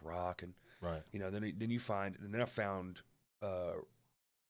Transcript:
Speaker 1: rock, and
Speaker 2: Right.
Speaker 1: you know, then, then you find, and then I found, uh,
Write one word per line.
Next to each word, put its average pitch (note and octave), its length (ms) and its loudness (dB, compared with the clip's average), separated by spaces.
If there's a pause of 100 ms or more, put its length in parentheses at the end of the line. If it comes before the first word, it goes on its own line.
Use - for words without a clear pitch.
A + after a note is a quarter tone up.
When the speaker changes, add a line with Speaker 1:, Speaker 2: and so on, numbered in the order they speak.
Speaker 1:
rock, F2 400 -2
and F2+ 120 -8 (280)
Speaker 2:
Right. E2 300 0
Speaker 1:
you G2+ 80 -2
know, F#2+ 100 0
then, G#2 280 0
then A2+ 120 0
you A#2+ 100 4
find, G2 360 0
and G2+ 180 -8
then A#2 80 4
I A#2+ 40 6
found, F#2+ 560 0 (400)
uh, F2+ 320 2 (760)